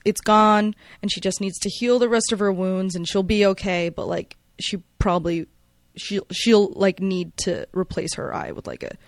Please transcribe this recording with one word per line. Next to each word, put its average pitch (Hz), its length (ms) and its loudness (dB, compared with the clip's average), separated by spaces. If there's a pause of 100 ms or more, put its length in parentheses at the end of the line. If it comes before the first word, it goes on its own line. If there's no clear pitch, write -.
it's 202 180 0
gone, 214 520 4 (280)
and 208 100 -4
she 180 80 -8
just 190 200 -2
needs 196 180 -6
to 208 100 -4
heal 240 300 2
the 247 100 4
rest 226 240 2
of 208 60 -2
her 202 140 2
wounds, 185 440 -2
and 170 120 -6
she'll 196 140 0
be 202 240 4
okay, 185 440 0
but, - 180 -8
like, - 280 -6 (220)
she - 200 -6 (200)
probably, 170 480 0 (500)
she'll, - 360 -6
she'll, 208 400 4
like, 190 280 2
need 185 380 -4
to - 340 -4
replace - 420 -4
her - 200 -8
eye - 180 -8
with, - 140 -12
like, - 160 -12
a - 140 -12 (120)